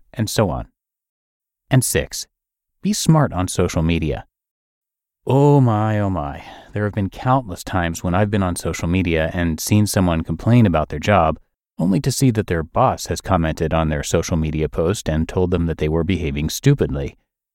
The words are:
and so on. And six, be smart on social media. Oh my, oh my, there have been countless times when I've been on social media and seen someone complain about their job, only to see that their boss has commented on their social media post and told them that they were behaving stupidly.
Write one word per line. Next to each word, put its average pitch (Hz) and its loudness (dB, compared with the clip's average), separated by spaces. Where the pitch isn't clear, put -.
and 110 -4
so 104 0
on. 65 -8
And 131 4
six, - -4
be 208 -2
smart 151 2
on 92 -2
social 87 -2
media. 80 -2
Oh 143 6
my, 107 2
oh 101 0
my, 73 -6
there 104 -4
have 101 -4
been 98 -2
countless 127 -2
times 85 -4
when 87 -2
I've 101 0
been 104 0
on 90 -2
social 85 -6
media 82 0
and 85 -2
seen 104 2
someone 87 0
complain 117 2
about 80 2
their - -8
job, 82 2
only 170 0
to 139 -2
see 131 2
that 110 0
their 82 -2
boss 107 0
has 87 -4
commented 82 0
on 80 2
their 73 -2
social 85 0
media 76 -2
post 90 -2
and 80 -2
told 90 -2
them 85 0
that 80 -4
they 78 -2
were 82 0
behaving 78 -4
stupidly. - 0